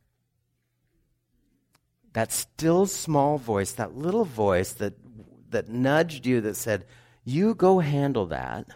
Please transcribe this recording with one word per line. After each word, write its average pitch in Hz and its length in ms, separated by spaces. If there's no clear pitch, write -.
That 113 180
still 170 540
small 147 500
voice, 110 360
that 95 220
little 180 300
voice 101 480
that, 101 220
that 104 180
nudged 139 560
you 123 160
that 104 160
said, 104 300
"You 180 300
go 185 260
handle 139 460
that." 65 500